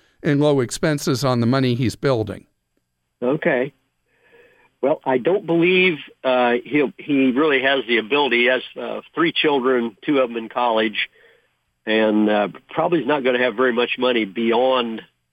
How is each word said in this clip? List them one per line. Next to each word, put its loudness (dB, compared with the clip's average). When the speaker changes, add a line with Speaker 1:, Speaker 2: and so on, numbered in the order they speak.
Speaker 1:
and 0
low 4
expenses -2
on 0
the 2
money 2
he's -2
building. -4
Speaker 2:
Okay. -2
Well, 0
I 0
don't 0
believe, 2
uh, 2
he'll, 0
he 2
really 2
has 0
the 2
ability. 0
He 2
has, 2
uh, -8
three 0
children, 0
two 2
of 0
them -10
in -8
college, -2
and, 2
uh, 0
probably -2
is -6
not -2
gonna 0
have 0
very 0
much -2
money 0
beyond, -2